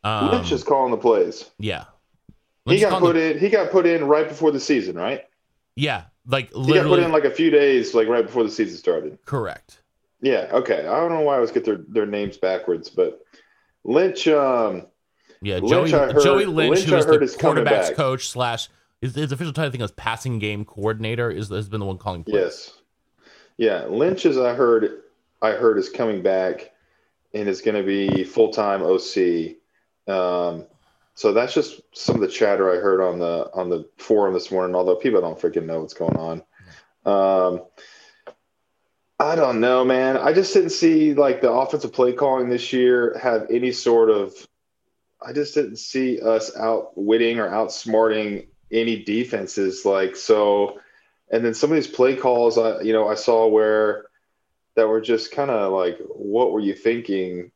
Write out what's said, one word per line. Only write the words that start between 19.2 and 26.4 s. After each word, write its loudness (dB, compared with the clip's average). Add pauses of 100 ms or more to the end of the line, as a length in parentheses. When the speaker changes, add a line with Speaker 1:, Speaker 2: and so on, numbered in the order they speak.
Speaker 1:
official -6
title, -4
I -6
think, -6
is -6
passing -6
game -6
coordinator, -4
is, -6
has -8
been -8
the -6
one -8
calling -8
plays. -4
Speaker 2:
Yes. -4 (840)
Yeah, 0
Lynch, -2
as 2
I 0
heard, 2 (400)
I 2
heard 2
is -2
coming -4
back -2 (600)